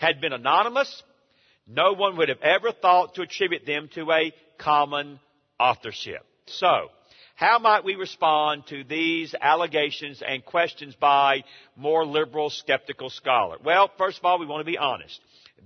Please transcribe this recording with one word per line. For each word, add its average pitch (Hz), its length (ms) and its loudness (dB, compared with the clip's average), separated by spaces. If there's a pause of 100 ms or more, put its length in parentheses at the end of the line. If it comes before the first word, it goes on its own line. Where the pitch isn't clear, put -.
had 160 200 0
been 156 120 -4
anonymous, 190 680 0 (640)
no 151 260 2
one 190 240 -2
would 160 120 2
have 131 140 -4
ever 190 300 2
thought 180 420 2
to 185 80 -8
attribute 170 440 -4
them 147 280 -6
to 160 160 -6
a 160 220 2 (260)
common 143 600 -2 (400)
authorship. 113 640 -2 (220)
So, 143 420 2 (480)
how 220 220 2
might 214 260 2
we 190 120 -4
respond 151 720 0
to 143 140 -12
these 160 560 -4
allegations 151 880 -2
and 131 180 -8
questions 165 500 -4
by 139 500 4 (320)
more 160 280 0
liberal, 151 460 -4
skeptical 135 600 -4
scholar? 107 520 0
Well, 180 360 4
first 190 200 -2
of - 60 -20
all, 180 140 4
we 165 80 -6
want 147 160 -8
to 156 80 -8
be 170 80 -4
honest. 110 420 -6 (460)